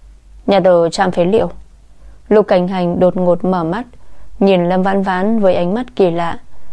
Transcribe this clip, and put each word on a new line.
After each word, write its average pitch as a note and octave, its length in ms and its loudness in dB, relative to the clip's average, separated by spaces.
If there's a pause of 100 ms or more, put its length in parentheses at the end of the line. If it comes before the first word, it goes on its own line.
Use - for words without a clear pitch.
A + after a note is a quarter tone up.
(480)
"Nhà G3 120 4
tờ E3+ 300 4
trạm F3+ 220 -2
phế F3+ 140 0
liệu." F3+ 240 0 (800)
Lục G#3 180 4
Cảnh F3+ 200 2
Hành F3+ 320 -2
đột F3+ 180 2
ngột F3+ 280 0
mở F#3 180 0
mắt, F#3 220 -4 (540)
nhìn F#3 300 4
Lâm F#3 140 0
Vãn G3 200 0
Vãn G3 360 0
với F#3+ 160 4
ánh F3 180 -2
mắt B3 120 -4 (100)
kỳ F#3 160 2
lạ, E3+ 280 -4 (340)